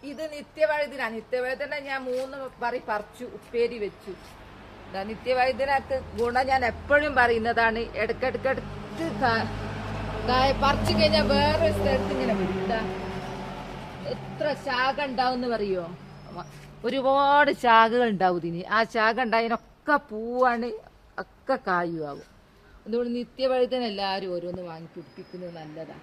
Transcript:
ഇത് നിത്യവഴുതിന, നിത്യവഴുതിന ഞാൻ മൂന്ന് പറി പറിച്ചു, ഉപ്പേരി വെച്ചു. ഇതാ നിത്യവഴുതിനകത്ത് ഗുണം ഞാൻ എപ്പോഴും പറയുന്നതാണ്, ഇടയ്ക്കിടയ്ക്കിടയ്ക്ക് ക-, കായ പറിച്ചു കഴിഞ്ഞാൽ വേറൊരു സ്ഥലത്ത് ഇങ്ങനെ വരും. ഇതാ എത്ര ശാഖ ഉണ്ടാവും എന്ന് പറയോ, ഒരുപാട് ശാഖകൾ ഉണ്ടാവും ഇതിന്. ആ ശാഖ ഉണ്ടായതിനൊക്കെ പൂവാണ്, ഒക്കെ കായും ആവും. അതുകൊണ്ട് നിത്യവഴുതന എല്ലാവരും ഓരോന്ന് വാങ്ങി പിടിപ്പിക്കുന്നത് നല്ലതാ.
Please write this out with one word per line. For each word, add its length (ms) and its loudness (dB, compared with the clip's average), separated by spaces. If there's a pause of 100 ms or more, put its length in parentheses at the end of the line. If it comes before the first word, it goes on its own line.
(100)
ഇത് 120 -10 (120)
നിത്യവഴുതിന, 680 -2 (140)
നിത്യവഴുതിന 600 -4 (100)
ഞാൻ 120 -4 (100)
മൂന്ന് 260 -6 (280)
പറി 160 -2 (100)
പറിച്ചു, 360 -6 (120)
ഉപ്പേരി 460 -2
വെച്ചു. 280 -10 (760)
ഇതാ 120 -8 (100)
നിത്യവഴുതിനകത്ത് 840 0 (220)
ഗുണം 320 2
ഞാൻ 100 4 (120)
എപ്പോഴും 480 2
പറയുന്നതാണ്, 600 4 (220)
ഇടയ്ക്കിടയ്ക്കിടയ്ക്ക് 1040 -4 (140)
ക-, 260 2 (800)
കായ 200 4 (160)
പറിച്ചു 360 4
കഴിഞ്ഞാൽ 320 6
വേറൊരു 480 4
സ്ഥലത്ത് 360 0
ഇങ്ങനെ 260 0
വരും. 240 -2
ഇതാ 160 -2 (1300)
എത്ര 400 -4 (140)
ശാഖ 280 0 (140)
ഉണ്ടാവും 280 0
എന്ന് 180 -2
പറയോ, 300 -2 (1000)
ഒരുപാട് 640 6 (140)
ശാഖകൾ 500 8
ഉണ്ടാവും 280 4
ഇതിന്. 200 -4 (140)
ആ 20 4 (160)
ശാഖ 220 4 (100)
ഉണ്ടായതിനൊക്കെ 680 0 (140)
പൂവാണ്, 580 2 (540)
ഒക്കെ 340 -4 (100)
കായും 440 0
ആവും. 180 -14 (560)
അതുകൊണ്ട് 340 -2
നിത്യവഴുതന 720 0
എല്ലാവരും 460 -2
ഓരോന്ന് 340 -6
വാങ്ങി 240 -12
പിടിപ്പിക്കുന്നത് 640 -14
നല്ലതാ. 440 -14